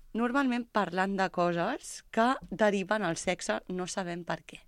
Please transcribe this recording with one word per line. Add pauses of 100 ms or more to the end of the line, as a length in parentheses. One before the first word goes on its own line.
(120)
normalment
parlant
de
coses
que (140)
deriven
al
sexe, (100)
no
sabem
per
què.